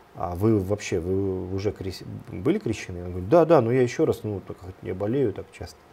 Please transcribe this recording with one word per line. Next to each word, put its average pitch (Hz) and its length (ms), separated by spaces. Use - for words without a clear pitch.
«А 87 220
вы 107 240
вообще, 95 400
вы 92 540
уже 98 180
крес-, - 320
были 101 280
крещены?» 101 440
Он 90 80
говорит: 90 180
«Да, 160 160
да, 160 160
но 113 120
я 131 100
ещё 123 220
раз, 120 180
ну, 104 240
так - 120
как 90 240
я 98 120
болею 107 380
так 95 200
часто». - 260